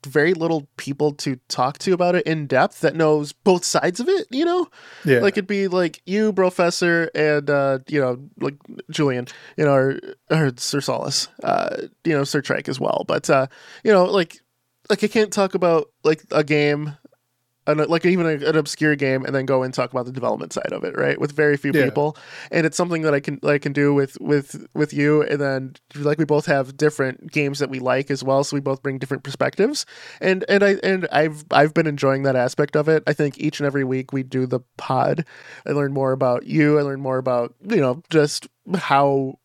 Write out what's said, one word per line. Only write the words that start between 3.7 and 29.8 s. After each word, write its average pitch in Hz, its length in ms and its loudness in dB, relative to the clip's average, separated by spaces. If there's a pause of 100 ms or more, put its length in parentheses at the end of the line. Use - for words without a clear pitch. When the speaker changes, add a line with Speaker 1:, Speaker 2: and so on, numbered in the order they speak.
Speaker 1:
of 254 80 -2
it, 381 220 0
you 269 140 0
know? 349 240 0 (360)
Speaker 2:
Yeah. 131 160 4
Speaker 1:
Like, 196 140 2
it'd 196 120 -2
be, 196 220 -2
like, 175 380 -2
you, 214 260 0
Professor, 175 840 2
and, 151 340 0
uh, 139 300 0 (100)
you 147 120 0
know, 127 180 0 (220)
like, 143 160 -4 (340)
Julian, 131 380 -2 (280)
you 151 80 0
know, 143 80 4
or, 135 280 2 (300)
or 151 260 2
Sir - 240 -4
Solace, - 480 -4 (160)
uh, - 320 0 (280)
you 165 80 0
know, 139 120 2
Sir 143 160 -2
Trike - 280 -4
as 135 120 -6
well. - 260 -2
But, 160 240 -2
uh, 135 160 4 (380)
you 220 80 4
know, 185 140 6
like, 180 340 -2 (500)
like, 202 120 0
I 214 60 0
can't 214 240 0
talk 196 220 0
about, 170 340 2 (140)
like, 156 280 0
a 151 140 2
game, 147 520 0 (680)
an, 151 120 2
like, 156 260 0
even 175 220 4
a, 160 60 0 (140)
an 156 120 2
obscure 151 360 0
game, 131 300 0
and 135 100 -6
then 135 120 0
go 131 160 2
and 127 100 -6
talk 123 180 -4
about 127 140 -4
the 127 80 -10
development 117 400 -4
side - 220 -6
of - 100 -6
it, - 140 -6
right? 139 200 0
With 147 140 -4
very 147 240 2
few - 160 -4
Speaker 2:
Yeah. 143 120 4
Speaker 1:
people, 147 340 -2 (320)
and 165 160 0
it's 151 100 -2
something 175 240 -2
that 156 140 2
I 139 60 0
can, 143 220 -8
I 147 140 2
can 143 160 -4
do 143 220 2
with, 139 260 -2
with, - 540 -2
with 147 180 -2
you, 147 300 2
and 143 180 -2
then, 135 360 -4 (200)
like, 147 220 0
we 160 80 2
both 147 180 0
have 139 320 -2
different 147 560 -2
games 143 280 -2
that 139 100 -2
we 131 80 -6
like 127 320 0
as 135 120 -2
well, 135 220 2
so 143 100 -6
we 143 60 -2
both 135 220 -4
bring 135 160 -6
different 131 240 -6
perspectives, 185 640 -2 (340)